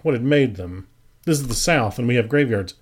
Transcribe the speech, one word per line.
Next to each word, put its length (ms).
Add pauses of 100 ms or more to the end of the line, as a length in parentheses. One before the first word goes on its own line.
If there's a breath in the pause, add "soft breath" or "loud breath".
what 120
had 100
made 320
them. 300 (380)
This 140
is 100
the 60
South, 440
and 80
we 100
have 120
graveyards 540